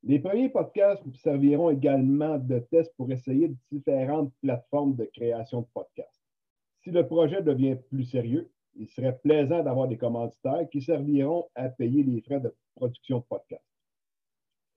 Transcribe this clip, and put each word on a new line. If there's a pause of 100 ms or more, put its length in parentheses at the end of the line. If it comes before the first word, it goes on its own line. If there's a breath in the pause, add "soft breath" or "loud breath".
Les
premiers
podcasts (140)
serviront
également
de
test
pour
essayer (160)
différentes
plateformes
de
création
de
podcasts. (680)
Si
le
projet
devient
plus
sérieux, (240)
il
serait
plaisant
d'avoir
des
commanditaires
qui
serviront
à
payer
les
frais
de (180)
production
de
podcasts. (1120)